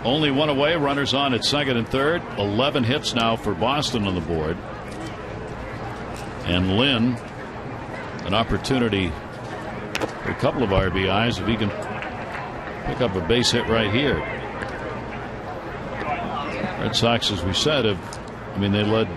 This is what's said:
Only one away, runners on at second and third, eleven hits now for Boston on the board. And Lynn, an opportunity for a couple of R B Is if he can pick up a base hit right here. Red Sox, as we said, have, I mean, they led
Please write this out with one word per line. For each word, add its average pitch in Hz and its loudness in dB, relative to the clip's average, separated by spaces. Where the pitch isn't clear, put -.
Only 143 4
one 147 4
away, 147 4
runners 143 2
on 139 2
at 110 0
second 135 2
and 113 0
third, 147 2
eleven 120 2
hits 127 0
now 113 4
for 107 0
Boston 120 2
on 95 2
the 87 0
board. 80 0
And 92 4
Lynn, 123 4
an 92 -2
opportunity 107 2
for - -2
a 95 -2
couple 143 0
of 98 2
R 95 4
B 95 0
Is 101 2
if 90 -2
he 113 2
can 104 0
pick - -4
up 113 2
a 92 2
base 113 4
hit 120 2
right 113 4
here. 123 4
Red 104 -2
Sox, 117 2
as 95 -2
we 92 0
said, 143 2
have, 98 -2
I - -4
mean, 101 4
they 104 4
led 107 4